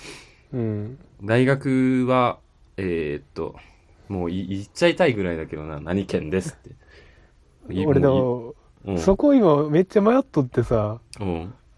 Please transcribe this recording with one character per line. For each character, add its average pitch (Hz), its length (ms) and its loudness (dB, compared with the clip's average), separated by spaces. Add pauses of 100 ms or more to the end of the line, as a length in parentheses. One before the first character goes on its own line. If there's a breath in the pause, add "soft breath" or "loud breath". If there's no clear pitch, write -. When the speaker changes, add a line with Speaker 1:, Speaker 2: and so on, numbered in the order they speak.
(540 loud breath)
Speaker 1:
う 131 40 -6
ん。 110 420 -6 (240)
Speaker 2:
大 117 220 2
学 131 600 2
は、 127 320 0 (380)
え 82 420 -4
ー - 20 -20
っ - 120 -20
と、 - 220 -8 (540 soft breath)
も 92 160 -4
う 85 60 -4
い-、 95 160 -6
言 98 160 -6
っ - 100 -20
ち - 120 0
ゃ - 40 6
い 156 60 0
た 185 100 2
い 135 80 2
ぐ 101 100 -4
ら 87 100 -2
い 82 40 -6
だ 80 80 -8
け 80 100 -12
ど 76 80 -10
な。 76 160 -10
「何 92 260 -2
県 82 240 -4
で 92 120 -2
す」 - 180 -10
っ - 20 -20 (1080 soft breath)
て。 87 60 -10
い-、 92 120 -2
Speaker 1:
俺 139 140 4
で 139 80 4
も、 131 80 4
Speaker 2:
も 123 340 -2
う 147 60 -18 (360)
い-、 - 0 -
う - 20 -2
ん。 87 60 0
Speaker 1:
そ 190 180 2
こ 294 160 4
今 156 360 4
め 156 120 4
っ 185 40 2
ち - 140 0
ゃ - 20 4
迷 226 160 4
っ 277 60 2
と - 180 -2
っ 131 40 0
て 120 180 0
さ、 110 360 -2 (200)
Speaker 2:
う 104 40 -10
ん。 90 300 -6 (240)